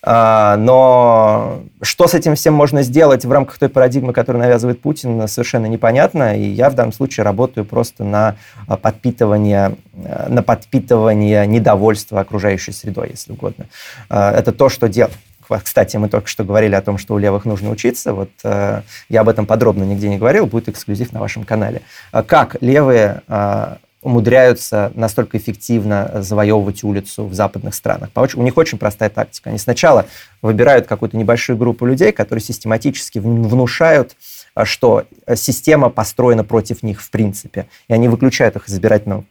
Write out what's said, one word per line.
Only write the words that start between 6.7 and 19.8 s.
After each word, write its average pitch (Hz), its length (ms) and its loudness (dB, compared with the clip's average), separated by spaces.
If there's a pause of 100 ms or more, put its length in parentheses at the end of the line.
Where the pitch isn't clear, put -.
данном 117 180 0
случае - 320 -4
работаю 104 400 -2
просто 113 400 -6
на, 104 320 0 (300)
а, - 100 -2
подпитывание, 104 1000 0 (280)
а, - 240 -10
на 123 140 0
подпитывание 107 1040 0
недовольства 107 760 0
окружающей 98 520 -4
средой, - 400 -10
если - 200 -18
угодно. - 320 -10 (460)
А, 101 200 2
это 104 220 0
то, 135 160 2
что 120 220 0
дел-, 107 200 0 (380)
кстати, 110 480 -2
мы 104 140 -2
только 107 180 -4
что - 160 -6
говорили 104 300 0
о 98 80 0
том, 101 160 -4
что 107 160 -8
у 104 40 0
левых 101 280 -2
нужно 104 240 -4
учиться. 233 420 -4
Вот, 98 180 -8 (140)
э, 101 360 -4 (300)
я 110 100 4
об 107 80 4
этом 107 160 0
подробно 107 400 0